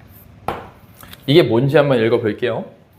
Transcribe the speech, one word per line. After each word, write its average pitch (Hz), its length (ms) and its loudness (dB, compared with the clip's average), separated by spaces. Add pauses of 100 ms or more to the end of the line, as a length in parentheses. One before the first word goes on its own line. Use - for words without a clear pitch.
(1300)
이게 151 160 4
뭔지 131 340 0
한번 139 220 2
읽어볼게요. 113 680 -2 (340)